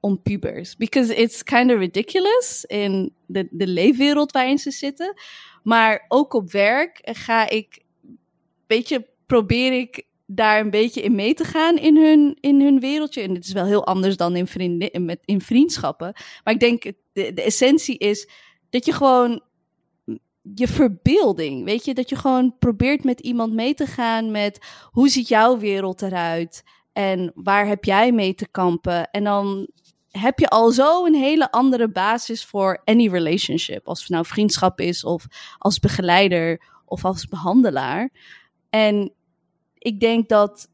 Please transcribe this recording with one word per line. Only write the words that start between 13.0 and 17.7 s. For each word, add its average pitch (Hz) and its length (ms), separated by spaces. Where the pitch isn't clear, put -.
En 185 120
dit 175 100
is 185 80
wel 185 140
heel 202 200
anders 190 300
dan 175 200
in 180 100
vrienden-, 180 580
met, - 200
in 196 160
vriendschappen. 226 720
Maar 220 100
ik 214 60
denk, 233 220
de, 190 200
de - 100
essentie 262 560